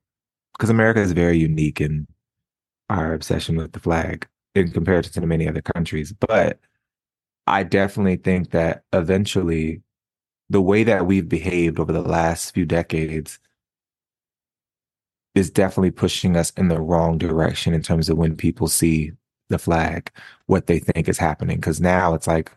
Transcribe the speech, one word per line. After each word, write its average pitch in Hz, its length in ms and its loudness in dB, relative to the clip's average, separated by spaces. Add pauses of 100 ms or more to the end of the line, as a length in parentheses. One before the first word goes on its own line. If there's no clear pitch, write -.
(580)
'cause 107 120 0
America 113 300 4
is 92 120 2
very 85 260 4
unique 78 420 0
in 76 260 -2 (800)
our 80 240 -2
obsession 82 440 -4
with 80 160 -6
the - 80 -14
flag - 480 -4 (260)
in 90 160 2
comparison 85 500 0
to 87 60 -2
many 80 220 0
other 80 140 -6
countries, 80 500 -6
but - 480 0 (880)
I 98 180 0
definitely 98 520 0
think 90 340 -2
that 82 420 -2
eventually 85 880 0 (680)
the 98 140 2
way 101 220 4
that 98 220 2
we've 92 220 2
behaved 85 520 0
over 80 120 -2
the 82 100 -2
last 82 500 -2
few 90 140 -2
decades 80 720 -4 (2000)
is 95 120 2
definitely 95 440 2
pushing 90 440 0
us 85 200 0
in 95 100 2
the 82 140 2
wrong 82 360 2
direction 80 560 0
in 80 100 0
terms 82 260 0
of 80 100 2
when 80 160 2
people 80 320 -2
see 80 460 0 (360)
the 82 100 -2
flag, 82 520 -2 (360)
what 95 200 2
they 82 140 2
think - 280 -2
is - 100 0
happening. 82 420 -2
'Cause 78 200 -2
now 90 340 4
it's 78 120 -4
like, 80 300 0